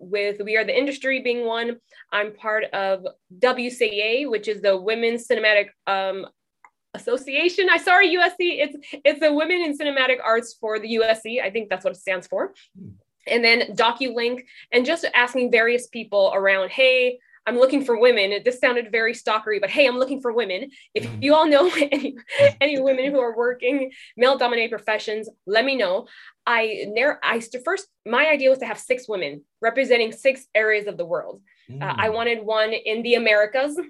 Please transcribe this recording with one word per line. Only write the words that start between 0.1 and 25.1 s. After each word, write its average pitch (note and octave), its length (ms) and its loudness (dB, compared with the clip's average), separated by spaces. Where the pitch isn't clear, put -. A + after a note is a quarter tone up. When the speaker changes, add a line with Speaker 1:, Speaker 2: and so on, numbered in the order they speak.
Speaker 1:
We G#3+ 140 -2
Are A3 80 2
the G3+ 120 -2
Industry C4+ 440 -2
being A#3+ 260 -4
one. A#3 300 -4
I'm G#3 240 -2
part G#3+ 380 -2
of F#3+ 340 -2
W B3 320 0
C G#3+ 320 -2
A, A#3+ 240 -2
which A3 220 -4
is G#3 120 -6
the G3 180 2
Women's A#3 500 -2
Cinematic, G#3+ 400 2
um, F#3+ 400 -4
Association. D4 760 0
I, E4+ 80 4
sorry, F#4 300 4
U F4+ 120 0
S F4+ 180 2
C. F4 220 -2
It's, C#4+ 160 -2
it's D4 160 2
the D4+ 140 4
Women D#4+ 300 0
in D4 160 -4
Cinematic C4+ 440 0
Arts A3+ 380 -2
for G#3+ 180 -4
the G#3+ 100 -8
U A3+ 140 0
S A3 200 2
C. A3+ 180 -6
I G3 80 -4
think G#3 220 -6
that's F#3 160 -4
what F3 80 -2
it - 40 -18
stands F#3 280 -6
for. C4+ 260 -6
Speaker 2:
Hmm. F#3+ 120 -18
Speaker 1:
And A#3 160 0
then A#3 320 2
DocuLink, A#3+ 680 -2
and A#3+ 120 2
just E4 300 -2
asking B3 360 2
various A#3+ 360 2
people G3+ 480 0
around, G3 360 0
"Hey, B3+ 480 2
I'm A3+ 100 -2
looking C4+ 260 4
for A#3 160 0
women." G#3 460 4
This B3 160 -2
sounded A#3+ 320 0
very A3+ 220 0
stalkery, G#3+ 440 -2
but, G3 120 -2
"Hey, C4+ 160 4
I'm B3 100 2
looking C4+ 240 -2
for A#3+ 140 -4
women. A3 340 -4
If - 120 -4
Speaker 2:
Mm-hmm. G#3+ 180 -10
Speaker 1:
you C#4+ 120 6
all D#4+ 120 6
know D4+ 280 4
<laughs> C#4+ 160 0
any, - 240 -4
Speaker 2:
<laughs> C#5+ 220 4
Speaker 1:
any C#4+ 180 2
women C4 320 0
who C#4 100 2
are A#3 140 -2
working B3 560 -2
male-dominated A#3+ 500 2
professions, G#3+ 640 -6